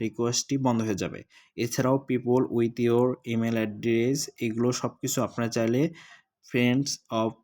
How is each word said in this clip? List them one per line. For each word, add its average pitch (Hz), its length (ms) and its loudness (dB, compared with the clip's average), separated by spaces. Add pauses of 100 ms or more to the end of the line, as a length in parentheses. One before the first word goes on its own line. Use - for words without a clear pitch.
রিকোয়েস্টটি 120 560 -2
বন্ধ 127 260 2
হয়ে 104 200 -2
যাবে। - 180 -6 (360)
এছাড়াও 127 400 0 (100)
people 123 440 2
with 117 300 0
your 120 260 4 (220)
email 113 280 0 (100)
address, 117 520 0 (200)
এগুলো 117 340 0
সব 123 260 -4
কিছু - 240 -4
আপনারা 117 260 -2
চাইলে 117 340 0 (640)
friends 123 440 2 (220)
of 113 160 0 (160)